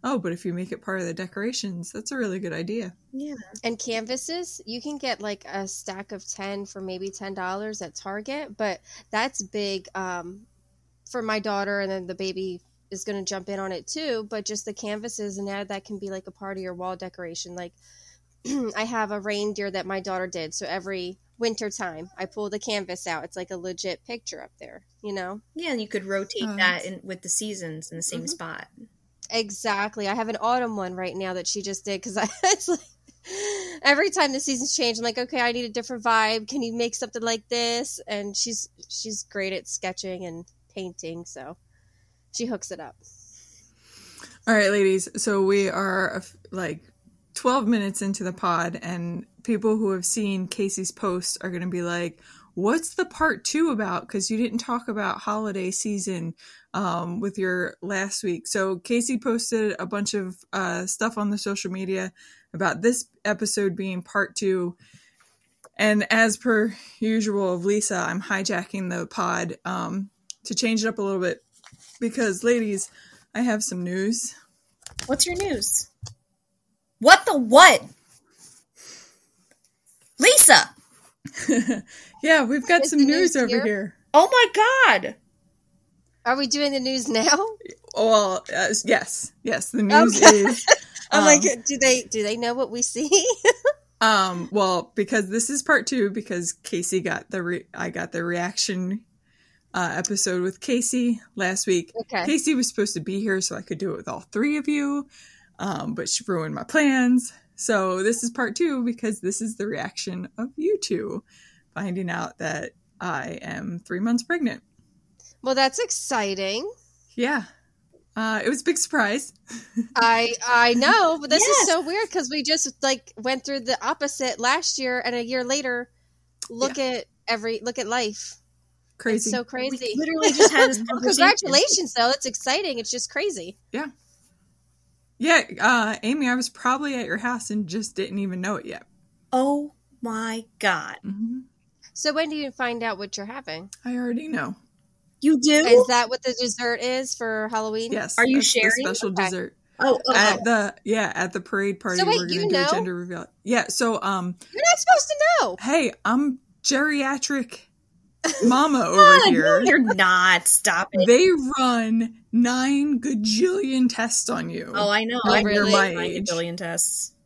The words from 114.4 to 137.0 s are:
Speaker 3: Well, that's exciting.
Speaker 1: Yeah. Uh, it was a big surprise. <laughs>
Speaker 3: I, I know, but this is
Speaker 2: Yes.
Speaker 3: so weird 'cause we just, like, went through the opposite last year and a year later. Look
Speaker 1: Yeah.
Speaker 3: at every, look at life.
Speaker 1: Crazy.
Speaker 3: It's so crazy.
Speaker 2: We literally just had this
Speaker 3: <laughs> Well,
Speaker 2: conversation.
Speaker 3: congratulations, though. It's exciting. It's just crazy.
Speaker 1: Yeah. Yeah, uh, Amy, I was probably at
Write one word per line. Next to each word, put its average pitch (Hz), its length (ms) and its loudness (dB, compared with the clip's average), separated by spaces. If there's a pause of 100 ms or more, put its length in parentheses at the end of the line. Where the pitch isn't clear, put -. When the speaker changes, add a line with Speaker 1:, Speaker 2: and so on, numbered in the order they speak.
Speaker 3:
Well, 262 120 0
that's 269 240 2
exciting. 208 880 -4 (460)
Speaker 1:
Yeah. 240 300 -2 (720)
Uh, 220 280 -2
it - 40 2
was 262 120 0
a - 40 -10
big 330 140 2
surprise. 240 600 0
<laughs> - 40 -20 (540)
Speaker 3:
I, 233 380 4 (120)
I 240 280 6
know, 330 440 6
but 285 120 -6
this 320 120 6
is 480 60 4
Speaker 2:
Yes. 539 180 6
Speaker 3:
so 349 140 4
weird 359 300 -2
'cause 311 200 -2
we 294 120 -4
just, 302 400 -2
like, 262 340 0
went 254 280 -4
through 277 160 -4
the 240 260 -4
opposite 277 520 -4
last 277 400 0
year 247 240 -2
and 240 120 -4
a 240 100 -2
year 254 200 -4
later. 247 460 -4 (600)
Look 262 260 -4
Speaker 1:
Yeah. 262 220 -2
Speaker 3:
at - 60 -10 (240)
every, 226 340 -4
look 233 160 -6
at 233 80 -4
life. 220 500 -4 (640)
Speaker 1:
Crazy. 220 320 0
Speaker 3:
It's - 0 -
so 240 140 -2
crazy. 254 320 -6 (180)
Speaker 2:
We 262 60 -2
literally 311 320 2
just 339 200 8
had 269 160 6
this 262 100 0
Speaker 3:
<laughs> 226 120 -8
Well, - 100 -4
Speaker 2:
conversation. 320 160 2
Speaker 3:
congratulations, 349 800 4
though. 240 160 4
It's 277 160 -2
exciting. 269 520 -4
It's 226 120 -8
just 247 200 -6
crazy. 262 480 -6 (140)
Speaker 1:
Yeah. 285 140 -6 (1300)
Yeah, 311 240 4 (180)
uh, 220 420 2
Amy, 262 260 0
I 247 60 2
was 254 140 -2
probably 269 480 -2
at 240 100 -4